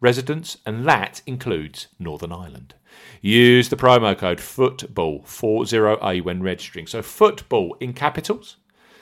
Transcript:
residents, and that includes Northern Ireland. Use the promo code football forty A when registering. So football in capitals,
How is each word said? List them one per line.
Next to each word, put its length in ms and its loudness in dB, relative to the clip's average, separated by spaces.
residents, 640 0
and 200 -6
that 400 0
includes 600 -8
Northern 360 -10
Ireland. 420 -18
Use 480 6
the 60 -2
promo 420 4
code 220 -4
football 880 -4
forty 520 -2
A 440 0
when 220 -6
registering. 440 -10
So 140 -10
football 800 0
in 140 -8
capitals, 640 -6